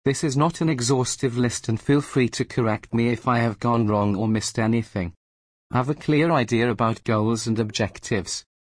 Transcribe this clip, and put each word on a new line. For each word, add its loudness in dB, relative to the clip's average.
This 0
is -2
not 0
an 2
exhaustive 0
list, -2
and 0
feel 2
free 0
to -4
correct -2
me 2
if -4
I 2
have 0
gone 2
wrong 2
or 0
missed -2
anything. -2
Have 0
a -2
clear 2
idea 2
about -2
goals 0
and 0
objectives. -4